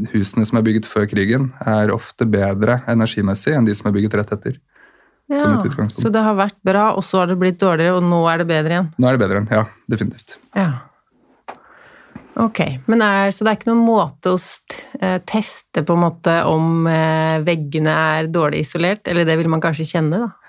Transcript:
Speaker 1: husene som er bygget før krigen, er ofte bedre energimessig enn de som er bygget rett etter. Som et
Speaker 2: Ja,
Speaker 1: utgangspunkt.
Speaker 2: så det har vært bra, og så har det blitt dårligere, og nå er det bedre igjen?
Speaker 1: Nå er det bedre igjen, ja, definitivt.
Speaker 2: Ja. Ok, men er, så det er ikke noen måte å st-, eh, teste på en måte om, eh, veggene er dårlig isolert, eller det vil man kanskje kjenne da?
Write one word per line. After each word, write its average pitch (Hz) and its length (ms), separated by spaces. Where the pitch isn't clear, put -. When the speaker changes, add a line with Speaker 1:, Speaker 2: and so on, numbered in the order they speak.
Speaker 1:
husene 107 340
som 117 140
er - 80
bygget 107 200
før 104 200
krigen, 117 420
er 107 280
ofte - 360
bedre 104 580
energimessig 110 680
enn 120 80
de 104 100
som - 140
er 98 80
bygget 104 240
rett 104 160
etter. - 240
Som 285 240
et 196 100
Speaker 2:
Ja, 165 60
Speaker 1:
utgangspunkt. 107 240
Speaker 2:
så 226 60
det 220 120
har 214 120
vært 196 300
bra, 202 280
og 190 140
så 190 140
har 180 80
det 185 100
blitt 180 220
dårligere, 175 360
og 180 60
nå 175 160
er 165 100
det 170 100
bedre 156 260
igjen? 175 140
Speaker 1:
Nå 127 100
er 131 80
det 120 60
bedre 95 180
igjen, 107 120
ja, 110 120
definitivt. - 480
Speaker 2:
Ja. 185 140
Ok, 220 200
men 226 160
er, 196 300
så 214 100
det 214 80
er 208 60
ikke 233 140
noen 233 120
måte 190 480
å 185 80
st-, - 440
eh, 185 240
teste - 580
på 170 120
en 170 100
måte 165 280
om, 165 400
eh, 160 580
veggene 156 480
er 160 400
dårlig 156 320
isolert, 180 460
eller 170 180
det 160 80
vil 170 120
man 160 120
kanskje 160 260
kjenne 160 360
da? 226 60